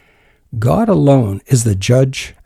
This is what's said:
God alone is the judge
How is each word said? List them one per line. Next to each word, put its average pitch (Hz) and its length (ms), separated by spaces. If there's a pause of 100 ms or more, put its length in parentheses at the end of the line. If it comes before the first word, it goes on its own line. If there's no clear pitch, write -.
(580)
God 156 300
alone 135 600
is 117 180
the 104 100
judge 131 580 (120)